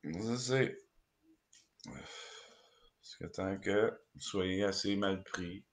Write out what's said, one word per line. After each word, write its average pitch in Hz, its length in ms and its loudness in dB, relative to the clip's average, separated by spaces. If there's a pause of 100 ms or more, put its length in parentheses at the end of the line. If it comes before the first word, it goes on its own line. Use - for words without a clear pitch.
Ça, 104 340 -2
c'est, 127 400 4 (1080)
parce - 1300 -16
que - 60 -8
tant 95 320 -4
que 104 320 4 (240)
vous - 80 -16
soyez 92 420 0
assez 101 320 2
mal 98 280 0
pris 90 500 -6